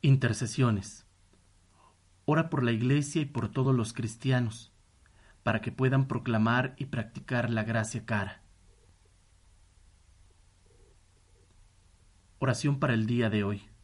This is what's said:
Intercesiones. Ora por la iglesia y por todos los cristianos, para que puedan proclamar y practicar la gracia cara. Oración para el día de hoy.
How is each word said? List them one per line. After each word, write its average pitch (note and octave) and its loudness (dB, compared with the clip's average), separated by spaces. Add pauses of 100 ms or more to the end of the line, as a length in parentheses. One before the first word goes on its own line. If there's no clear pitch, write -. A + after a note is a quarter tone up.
Intercesiones. A#2+ 2 (1200)
Ora D#3+ 2
por C#3 0
la A#2+ 2
iglesia C#3 0
y D3 0
por B2 -4
todos C3 2
los A2+ 0
cristianos, A#2 -2 (720)
para A2 0
que - -6
puedan C3+ 2
proclamar A#2+ 0
y C3+ -6
practicar A#2 -4
la A2+ -2
gracia A2 -4
cara. G2+ -4 (4000)
Oración C#3 0
para B2 2
el A2 2
día A#2 2
de G#2 0
hoy. G2+ -6 (140)